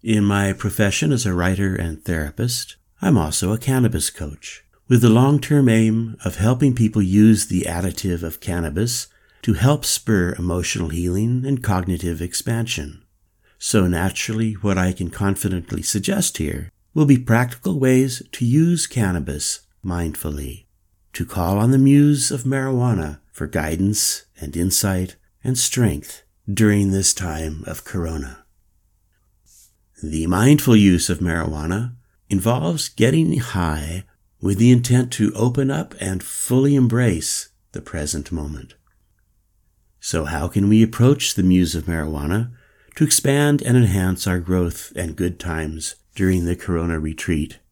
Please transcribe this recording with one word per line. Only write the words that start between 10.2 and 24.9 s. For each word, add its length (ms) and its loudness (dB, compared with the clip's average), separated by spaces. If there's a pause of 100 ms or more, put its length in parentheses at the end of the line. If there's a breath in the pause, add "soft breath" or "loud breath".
emotional 520 -4
healing 540 -2
and 160 -2
cognitive 640 -2
expansion. 800 -6 (560)
So 300 2
naturally, 640 -2
what 260 -2
I 140 2
can 180 -6
confidently 720 -4
suggest 560 -4
here 320 -6 (240)
will 120 4
be 120 6
practical 600 0
ways 500 2
to 140 -6
use 420 2
cannabis 760 -4 (220)
mindfully, 840 -6 (480)
to 120 -6
call 320 -2
on 140 2
the 60 4
muse 520 4
of 140 -6
marijuana 760 -2 (140)
for 140 -8
guidance 800 -2 (120)
and 160 -10
insight 640 -2 (260)